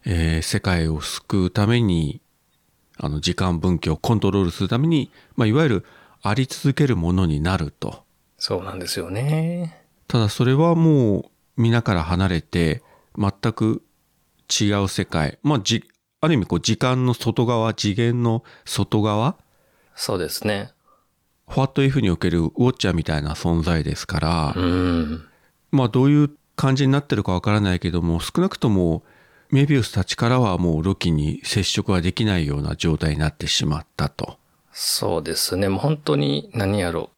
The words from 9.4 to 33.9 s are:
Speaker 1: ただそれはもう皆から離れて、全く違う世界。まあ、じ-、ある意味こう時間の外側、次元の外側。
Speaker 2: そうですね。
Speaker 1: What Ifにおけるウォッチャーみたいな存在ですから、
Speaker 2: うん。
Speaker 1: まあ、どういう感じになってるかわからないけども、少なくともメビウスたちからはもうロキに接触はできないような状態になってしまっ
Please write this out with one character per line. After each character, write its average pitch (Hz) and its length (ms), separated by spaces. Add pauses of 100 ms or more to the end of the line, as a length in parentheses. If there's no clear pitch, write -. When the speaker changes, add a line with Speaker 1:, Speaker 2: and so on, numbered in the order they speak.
Speaker 1:
た - 100
だ 107 120
そ 120 160
れ 131 80
は 165 220
も 139 440
う - 60 (320)
皆 117 240
か 113 120
ら 85 100
離 87 260
れ 85 120
て、 82 400 (360)
全 98 140 (200)
く 110 320 (680)
違 104 240 (100)
う 98 40
世 95 180
界。 78 380
ま 147 140
あ、 - 20
じ-、 107 240 (380)
あ 156 60
る 165 80
意 - 20
味 92 80
こ 90 120
う - 40
時 110 160
間 127 280
の 123 80
外 117 320
側、 113 280
次 104 220
元 120 280
の 113 200 (220)
外 - 360
側。 107 360 (580)
Speaker 2:
そ - 200
う - 40
で 78 100
す - 180
ね。 104 240 (840)
Speaker 1:
What 135 260
If 135 200
に 101 80
お 85 80
け 92 120
る 85 120
ウ 82 40
ォ 78 60 (200)
ッ - 20
チ - 140
ャ 92 40
ー - 20
み 82 100
た 78 140
い 73 60
な 76 100
存 82 300
在 82 200
で 73 120
す - 120
か 80 120
ら、 78 360
Speaker 2:
う 90 60
ん。 87 680 (440)
Speaker 1:
ま 135 140
あ、 113 40
ど 127 140
う 139 60
い 147 160
う 143 60 (240)
感 135 200
じ 139 100
に 131 60
な 139 80
っ 143 40
て - 120
る 101 80
か 98 80
わ 90 100
か 107 100
ら 107 100
な 98 120
い 87 60
け 87 100
ど 85 120
も、 85 180
少 - 220
な 185 80
く - 80
と 139 120
も 90 340 (460)
メ 139 160
ビ 143 120
ウ 117 60
ス - 80
た 95 120
ち - 120
か 117 140
ら 127 100
は 98 180
も 87 200
う 80 60
ロ 95 120
キ 87 160
に 76 320
接 - 200
触 - 280
は 90 100
で 90 120
き 113 120
な 98 120
い 80 80
よ 71 120
う 73 40
な 76 140
状 78 220
態 78 160
に 73 60
な 78 100
っ - 40
て - 140
し - 180
ま 76 140
っ 78 60 (100)